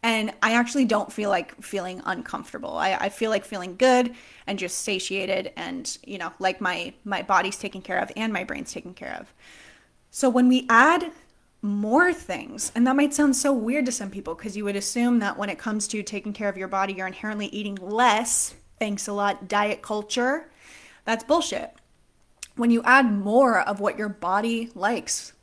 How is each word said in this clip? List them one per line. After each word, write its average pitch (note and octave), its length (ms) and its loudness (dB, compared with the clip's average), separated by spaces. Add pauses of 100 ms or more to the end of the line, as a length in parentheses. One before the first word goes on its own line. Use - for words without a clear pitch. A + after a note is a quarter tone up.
And A3 380 0
I A3 120 2
actually A#3+ 320 2
don't G#3 280 0
feel G#3 160 -4
like F3+ 320 -2
feeling F#3 460 -8
uncomfortable. - 680 -8
I, F3+ 200 0
I - 140 -4
feel A3 200 -4
like G3+ 160 -2
feeling F#3 300 -10
good B3 400 4 (320)
and G3+ 100 -4
just F3+ 220 -6
satiated F#3+ 760 -4
and, F3 480 -8
you G3 140 -12
know, E3+ 220 -8
like F#3 200 -2
my, F3 440 -4
my G3+ 180 -4
body's F#3+ 360 2
taken G3 260 -10
care F3+ 160 -2
of G3 160 -4
and A3 180 -2
my F#3 100 -4
brain's - 300 -8
taken F3+ 220 -14
care - 240 -12
of. - 120 -18 (760)
So - 180 0
when B3 200 6
we B3+ 240 6
add D#4 400 6 (500)
more G#3+ 520 4
things, - 600 -8
and B3 140 4
that C4 80 2
might C#4+ 180 2
sound C#4+ 220 2
so C#4 180 2
weird B3 320 0
to B3 60 -2
some G3+ 180 -6
people G3 240 -10
'cause G3+ 240 -10
you G#3+ 60 -6
would G3+ 120 -2
assume A#3+ 440 2
that A3+ 180 -2
when G3+ 140 -4
it - 80 -8
comes G#3+ 300 -4
to G#3+ 120 -4
taking G#3 320 -8
care G#3 160 -4
of F#3 80 -6
your F#3+ 100 -6
body, G3 260 -2
you're F#3+ 120 -6
inherently G#3 440 -8
eating G3+ 260 -8
less. G#3+ 800 2 (240)
Thanks G#3 280 -4
a G#3 60 -6
lot, G3+ 340 -2
diet G#3 360 0
culture. B3 680 -2 (560)
That's A3+ 180 -2
bullshit. - 520 0 (800)
When A#3 160 4
you A#3 140 6
add B3+ 200 8
more G#3+ 540 4
of G3+ 200 0
what G#3 200 0
your G#3+ 100 -2
body A3+ 640 -2
likes G3+ 680 -4